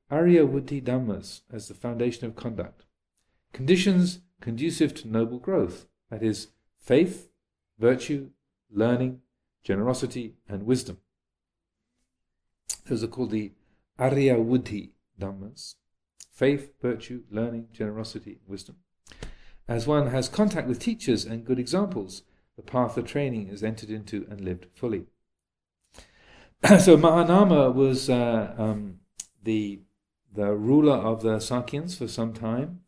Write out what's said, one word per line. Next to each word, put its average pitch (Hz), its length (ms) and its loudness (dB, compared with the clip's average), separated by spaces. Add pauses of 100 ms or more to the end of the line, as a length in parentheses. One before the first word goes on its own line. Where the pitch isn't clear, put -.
Arya 165 380 6
Vuddhi 139 360 -4
Dhammas 120 580 -4 (100)
as 110 160 -12
the 104 60 -16
foundation 120 520 -4
of 110 100 -10
conduct, - 500 -10 (680)
conditions 180 680 2 (220)
conducive 143 520 -2
to - 140 -16
noble 113 320 -2
growth, 135 480 -4 (240)
that 107 100 -8
is, 110 280 -4 (280)
faith, 165 520 0 (500)
virtue, 131 500 0 (400)
learning, 123 520 -2 (420)
generosity, 123 720 -4 (120)
and 101 160 -10
wisdom. 113 340 -2 (1900)
Those 113 180 -4
are 113 40 -6
called 113 240 -6
the 107 220 -6 (440)
Arya 135 380 2
Vuddhi 113 540 -2 (300)
Dhammas: 98 560 -12 (540)
faith, 143 520 -2
virtue, 123 500 -6
learning, 113 400 -6
generosity, 107 720 -10
and 95 60 -20
wisdom. 98 280 -14 (920)
As 117 200 -4
one 143 200 2
has 127 200 -2
contact 185 400 0
with 127 120 -4
teachers 220 440 -2
and 113 220 -10
good 127 120 -2
examples, 127 680 -4 (340)
the 113 60 -20
path 123 340 -2
of 120 80 -4
training 123 420 -4
is 101 160 -10
entered 110 260 -6
into 107 400 -8
and 101 120 -14
lived 92 320 -8
fully. 107 320 -6 (1600)
<clears throat> 196 160 10
So 175 180 10
Mahanama 165 760 6
was, 131 360 2
uh, 117 480 0
um, 104 420 -4 (420)
the, 104 400 -4 (520)
the 104 200 -2
ruler 131 420 4
of 110 260 -2
the 110 160 0
Sakyans 135 600 -6
for 120 100 -8
some 113 260 -6
time, 123 540 -6